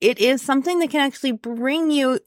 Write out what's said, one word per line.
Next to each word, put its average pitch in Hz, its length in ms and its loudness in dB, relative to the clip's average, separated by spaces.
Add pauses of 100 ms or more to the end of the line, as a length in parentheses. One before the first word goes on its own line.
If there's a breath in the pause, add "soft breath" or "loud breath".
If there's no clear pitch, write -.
It 196 180 2
is 247 240 2
something 277 360 0
that 311 120 0
can 294 100 0
actually 277 300 -2
bring 254 580 -4
you 269 380 0